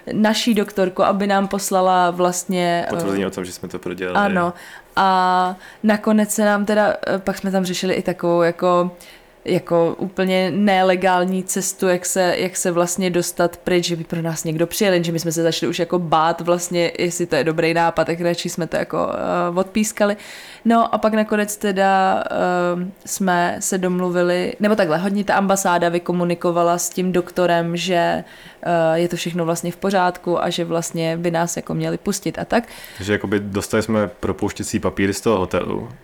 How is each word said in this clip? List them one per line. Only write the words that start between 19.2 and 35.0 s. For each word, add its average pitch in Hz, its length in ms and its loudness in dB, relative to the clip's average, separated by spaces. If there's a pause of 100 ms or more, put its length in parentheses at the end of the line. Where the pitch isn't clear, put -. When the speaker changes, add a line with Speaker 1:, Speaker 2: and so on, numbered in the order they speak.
Speaker 1:
odpískali. 208 560 0 (480)
No 226 300 4
a 208 40 2
pak 214 160 2
nakonec 214 420 0
teda, 190 720 2
eh, 180 600 0 (160)
jsme 175 540 0
se - 180 -2
domluvili, 180 840 0
nebo 208 160 4
takhle, 165 220 2
hodně 196 260 0
ta 196 100 0
ambasáda 190 540 2
vykomunikovala 175 920 0
s - 120 -4
tím 185 220 -2
doktorem, 170 640 0
že, 175 180 -2
eh, 170 300 0 (680)
je 175 140 2
to 175 80 -4
všechno 170 280 -4
vlastně 170 280 -2
v - 40 -10
pořádku 180 680 0
a 180 80 0
že 170 140 -2
vlastně 165 520 -2
by 175 140 -2
nás 165 260 -2
jako 165 180 -6
měli 160 240 -2
pustit - 400 -4
a - 60 -4
tak. 226 200 0 (320)
Speaker 2:
Takže 104 160 -2
jakoby 101 280 0
dostali 101 420 -2
jsme 107 260 0
propouštěcí 98 720 -4
papíry 98 360 0